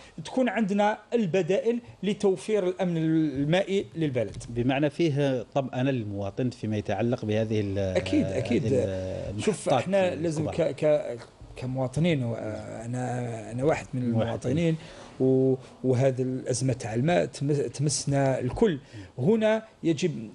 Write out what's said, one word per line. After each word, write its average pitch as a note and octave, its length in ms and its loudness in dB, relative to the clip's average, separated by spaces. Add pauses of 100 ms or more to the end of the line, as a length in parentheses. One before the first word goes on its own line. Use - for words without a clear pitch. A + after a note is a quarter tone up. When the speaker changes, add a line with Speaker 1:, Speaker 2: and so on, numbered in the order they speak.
(260)
Speaker 1:
تكون B3+ 240 0
عندنا G3+ 480 2 (160)
البدائل G3 640 2 (240)
لتوفير G3 640 0
الأمن F3+ 300 0
المائي D#3+ 880 2 (100)
للبلد. B2 540 -2
Speaker 2:
بمعنى C3 400 2
فيه C#3 640 0
طمأنة C3 380 0
للمواطن G#2 580 -2
فيما G#2+ 280 -4
يتعلق G#2+ 480 0
بهذه G#2+ 360 2
ال-، G2 360 0
Speaker 1:
أكيد، C#4+ 280 0
أكيد. F3+ 400 0
Speaker 2:
هذه A2 80 0
ال-، F#2+ 680 -2
Speaker 1:
شوف، G3+ 260 -2
Speaker 2:
المحطات C3+ 140 4
Speaker 1:
احنا F#3 340 2
لازم D#3 340 -2
Speaker 2:
الكبرى. D3 240 0
Speaker 1:
ك-، C#3+ 120 -2
ك-، D3 340 0 (360)
كمواطنين، C3 680 0
و-، A#2 120 -2
أنا، A2+ 1160 -6
أنا B2 120 -4
واحد C#3+ 300 2
من B2 200 0
Speaker 2:
واحد. A2+ 80 2
Speaker 1:
المواطنين، B2+ 540 0 (440)
و-، C3 360 4 (280)
وهذه C3 380 2
الأزمة C3 520 0
تاع A2+ 200 -8
الماء D#3+ 320 2
تم-، C#3 420 -2
تمسنا C#3 720 0
الكل. C3+ 400 2 (380)
هنا G#3+ 460 2 (200)
يجب D3 520 -2